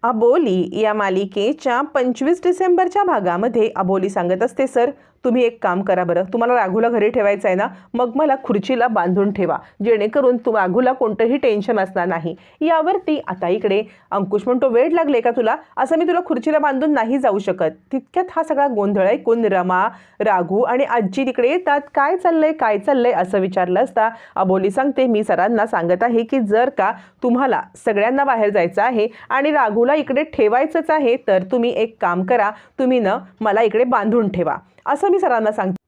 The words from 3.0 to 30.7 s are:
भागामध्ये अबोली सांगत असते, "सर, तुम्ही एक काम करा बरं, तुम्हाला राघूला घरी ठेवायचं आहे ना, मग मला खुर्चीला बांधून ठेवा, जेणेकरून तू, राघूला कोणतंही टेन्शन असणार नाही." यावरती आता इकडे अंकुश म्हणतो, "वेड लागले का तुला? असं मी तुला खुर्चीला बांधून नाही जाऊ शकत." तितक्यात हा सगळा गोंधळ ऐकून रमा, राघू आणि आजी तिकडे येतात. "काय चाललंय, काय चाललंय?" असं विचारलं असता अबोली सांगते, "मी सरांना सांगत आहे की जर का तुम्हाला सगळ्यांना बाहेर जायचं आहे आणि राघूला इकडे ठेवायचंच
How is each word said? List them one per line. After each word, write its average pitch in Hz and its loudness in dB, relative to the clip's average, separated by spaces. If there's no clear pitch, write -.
भागामध्ये 220 0
अबोली 190 0
सांगत 185 -2
असते, 269 -2
"सर, 240 2
तुम्ही 247 2
एक 233 -4
काम 190 0
करा 180 0
बरं, 175 0
तुम्हाला 240 0
राघूला 220 0
घरी 214 2
ठेवायचं 202 0
आहे 185 0
ना, 202 -2
मग 240 -2
मला 285 2
खुर्चीला 233 0
बांधून 196 0
ठेवा, 175 -2
जेणेकरून 233 2
तू, 240 -2
राघूला 220 2
कोणतंही 233 0
टेन्शन 220 0
असणार 190 -2
नाही." 165 -6
यावरती 320 0
आता 185 -6
इकडे 208 0
अंकुश 196 -2
म्हणतो, 254 0
"वेड 254 2
लागले 294 2
का 233 0
तुला? 233 0
असं 311 0
मी 330 0
तुला 339 0
खुर्चीला 302 0
बांधून 294 0
नाही 247 0
जाऊ 233 0
शकत." 185 -2
तितक्यात 269 -4
हा 320 -4
सगळा 285 0
गोंधळ 202 0
ऐकून 233 0
रमा, 185 0
राघू 190 0
आणि 247 0
आजी 233 -2
तिकडे 247 0
येतात. 302 0
"काय 294 2
चाललंय, 330 2
काय 226 0
चाललंय?" 240 2
असं 185 0
विचारलं 185 0
असता 226 0
अबोली 190 0
सांगते, 262 0
"मी 220 0
सरांना 208 0
सांगत 180 0
आहे 233 0
की 254 -2
जर 220 2
का 214 -2
तुम्हाला 247 0
सगळ्यांना 233 0
बाहेर 226 2
जायचं 185 0
आहे 226 0
आणि 277 0
राघूला 247 2
इकडे 285 -2
ठेवायचंच 302 0